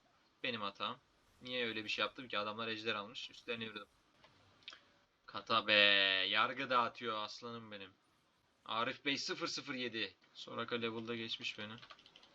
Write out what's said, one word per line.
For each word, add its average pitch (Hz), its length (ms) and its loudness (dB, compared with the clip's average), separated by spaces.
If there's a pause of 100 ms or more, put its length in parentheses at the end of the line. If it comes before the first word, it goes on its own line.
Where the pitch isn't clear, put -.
(440)
Benim 120 180 -2
hatam. 104 380 -4 (420)
Niye 123 240 -2
öyle 110 180 -2
bir 104 60 -6
şey 110 160 2
yaptım 123 220 -6
ki? 107 120 -2
Adamlar 107 280 -2
ejder 110 280 -2
almış. 104 360 -8
Üstlerine 117 320 -6
yürüdüm. 104 240 -10 (1400)
Kata 104 420 2
be. 107 60 6 (560)
Yargı 123 400 2
dağıtıyor 117 540 2
aslanım 117 480 -10
benim. 98 200 -12 (760)
Arif 120 400 -2
Bey 139 120 2
sıfır 165 300 -4
sıfır 139 260 -6
yedi. 117 400 -4 (200)
Soraka 120 420 -6
level'da 117 400 -2
geçmiş 113 440 -6
beni. 107 140 -8 (600)